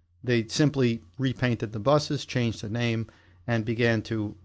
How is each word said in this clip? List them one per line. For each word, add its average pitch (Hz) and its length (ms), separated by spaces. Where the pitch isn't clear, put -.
they 120 240
simply 135 560
repainted 123 540
the 113 80
buses, 147 440
changed 117 380
the 110 60
name, 113 400
and 113 160
began 117 380
to 107 420